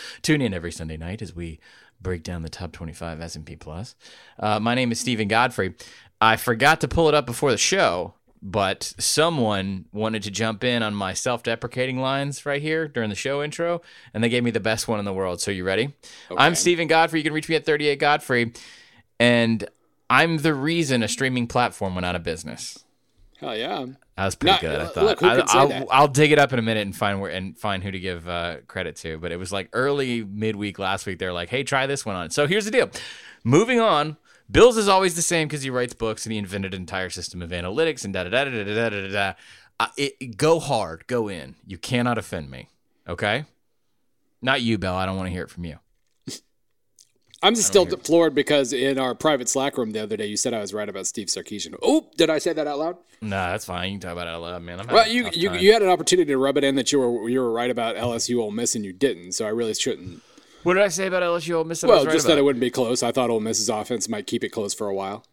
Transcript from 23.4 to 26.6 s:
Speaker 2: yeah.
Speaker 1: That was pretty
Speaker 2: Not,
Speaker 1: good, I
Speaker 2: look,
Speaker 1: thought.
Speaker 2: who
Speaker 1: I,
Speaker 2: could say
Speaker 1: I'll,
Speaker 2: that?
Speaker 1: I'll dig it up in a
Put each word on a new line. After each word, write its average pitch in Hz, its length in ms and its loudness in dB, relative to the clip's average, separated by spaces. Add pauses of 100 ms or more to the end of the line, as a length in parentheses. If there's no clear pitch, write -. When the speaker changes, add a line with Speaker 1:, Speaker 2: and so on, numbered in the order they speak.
Speaker 2:
yeah. 135 280 -6 (320)
Speaker 1:
That 95 80 -2
was 95 100 0
pretty 170 180 2
Speaker 2:
Not, 185 100 2
Speaker 1:
good, 76 180 -2
I 78 40 -4
Speaker 2:
look, - 100 -8
Speaker 1:
thought. 196 260 2
Speaker 2:
who - 80 4
Speaker 1:
I, 117 80 4
Speaker 2:
could - 140 0
say 120 80 6
Speaker 1:
I'll, 139 100 6
Speaker 2:
that? - 220 -4
Speaker 1:
I'll 143 180 8
dig 147 240 4
it 147 60 8
up 135 160 4
in 123 40 0
a 113 40 0